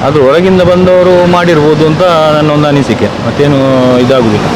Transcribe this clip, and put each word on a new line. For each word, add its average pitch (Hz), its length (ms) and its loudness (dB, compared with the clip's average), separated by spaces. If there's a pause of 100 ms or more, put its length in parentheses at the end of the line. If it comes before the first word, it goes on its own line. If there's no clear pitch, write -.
ಅದು 147 160 0
ಹೊರಗಿಂದ 180 400 2
ಬಂದವರು 180 680 2
ಮಾಡಿರ್ಬೋದು 156 560 0
ಅಂತ 156 160 0 (340)
ನನ್ನ 151 140 0
ಒಂದು 147 180 0
ಅನಿಸಿಕೆ, 135 380 -2 (200)
ಮತ್ತೇನು 143 320 -2 (400)
ಇದಾಗುದಿಲ್ಲ. 123 580 0